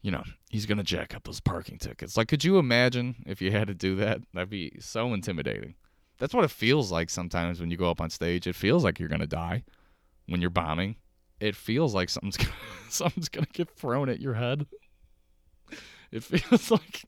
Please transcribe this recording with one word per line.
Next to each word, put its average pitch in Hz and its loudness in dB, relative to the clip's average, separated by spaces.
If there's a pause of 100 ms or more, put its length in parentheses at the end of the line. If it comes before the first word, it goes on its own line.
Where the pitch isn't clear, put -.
you 104 -4
know, 80 -2 (260)
he's 107 -4
gonna 104 0
jack 82 -4
up 107 -12
those - -10
parking - -2
tickets." - -8
Like, 113 2
could 151 2
you 190 6
imagine 123 4 (100)
if 95 -6
you 92 2
had 104 4
to 101 -4
do 95 2
that? 104 0 (100)
That'd 90 -4
be 95 -8
so 117 -4
intimidating. 78 -4 (420)
That's 139 -2
what 240 6
it 135 2
feels 120 2
like 82 0
sometimes 87 -2
when 85 -2
you 87 -2
go 87 2
up 82 0
on 80 -2
stage. 87 -2
It 90 -4
feels 139 4
like 95 2
you're 82 -4
gonna 80 0
die 85 -2 (600)
when 87 -2
you're 87 2
bombing. 87 0 (440)
It 104 0
feels 123 0
like 92 2
something's - -6
<laughs> - -6
gonna, - 0 (340)
something's - -2
gonna - -2
get 170 -2
thrown 131 -2
at 113 -2
your 131 -4
head. 123 0 (1400)
It 117 -10
feels - 4
<laughs> - -
like - 2